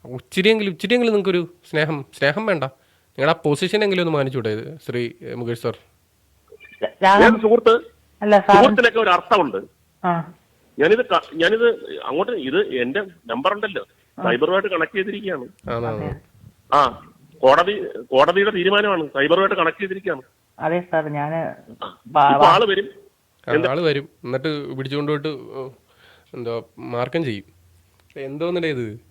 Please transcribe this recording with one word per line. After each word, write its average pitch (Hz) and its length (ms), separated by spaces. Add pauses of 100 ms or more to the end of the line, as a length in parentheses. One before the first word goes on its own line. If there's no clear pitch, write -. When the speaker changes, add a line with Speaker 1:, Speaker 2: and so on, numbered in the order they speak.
(140)
Speaker 1:
ഇച്ചിരിയെങ്കിലും, 196 560
ഇച്ചിരിയെങ്കിലും 220 440
നിങ്ങൾക്കൊരു 180 340 (220)
സ്നേഹം, 151 360 (120)
സ്നേഹം 147 280
വേണ്ട? 160 180 (540)
നിങ്ങളുടെ 156 200
ആ - 60
പൊസിഷൻ 180 400
എങ്കിലും 185 180
ഒന്ന് 165 100
മാനിച്ചൂടെ 131 380
ഇത്, 131 280 (100)
ശ്രീ, 117 220 (120)
ഏ, 123 120
മുകേഷ് 117 280
സാർ? 117 140 (1080)
Speaker 2:
രാ-, - 60 (120)
രാഗം 196 220
Speaker 3:
ഏത് 226 180
സുഹൃത്ത്? 226 320 (480)
Speaker 2:
അല്ല, 208 180
സാർ 202 240
Speaker 3:
സുഹൃത്തിനൊക്കെ 226 340
ഒരു 208 120
അർത്ഥമുണ്ട്. 170 460 (480)
Speaker 2:
ആ. 175 80 (680)
Speaker 3:
ഞാനിത് 214 280
ക-, 170 280
ഞാനിത് 208 320 (380)
അങ്ങോട്ട്, 180 280
ഇത് 151 440
എൻ്റെ 127 240 (260)
നമ്പർ - 260
ഉണ്ടല്ലോ, 208 320 (340)
Speaker 2:
ആ. - 40
Speaker 3:
സൈബറുമായിട്ട് 165 460
കണക്ട് 175 280
ചെയ്തിരിക്കുകയാണ്. 190 760
Speaker 1:
ആണോ? 117 180
Speaker 2:
അതെ. 110 260 (600)
Speaker 3:
ആ, 135 280 (400)
കോടതി, 165 320 (360)
കോടതിയുടെ 175 400
തീരുമാനമാണ്, 196 560
സൈബറുമായിട്ട് 170 480
കണക്ട് 165 260
ചെയ്തിരിക്കുകയാണ്. 185 420 (360)
Speaker 2:
അതെ 160 220 (100)
സാർ, 156 180
ഞാന് 147 320 (440)
Speaker 3:
ആ, - 220
Speaker 2:
ബാ-, 143 260
Speaker 3:
ഇപ്പൊ 139 120
Speaker 2:
ബാ- 139 100
Speaker 3:
ആള് 220 120
വരും. 202 220 (600)
Speaker 1:
ആ, 123 60
Speaker 3:
എന്താ? 131 160
Speaker 1:
ആള് 151 100
വരും, 147 280 (160)
എന്നിട്ട് 139 520
പിടിച്ചുകൊണ്ട് 143 360
പോയിട്ട്, 147 160
ഓ, 131 400 (680)
എന്തോ 117 340 (100)
മാർക്കം 123 460
ചെയ്യും. 104 200 (720)
എന്തോന്നിടേ 160 520
ഇത്? 120 320 (100)